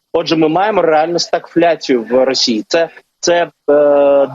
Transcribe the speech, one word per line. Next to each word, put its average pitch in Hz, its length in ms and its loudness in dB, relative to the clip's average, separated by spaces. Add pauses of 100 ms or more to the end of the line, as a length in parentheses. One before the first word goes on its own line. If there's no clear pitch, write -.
(140)
Отже, 165 220 -4
ми 156 140 2
маємо 190 320 0
реальну 160 380 0
стагфляцію 165 920 -2
в 127 140 2
Росії. 123 420 -2
Це, 165 220 -2 (300)
це, 170 240 0
е, 151 300 -4 (600)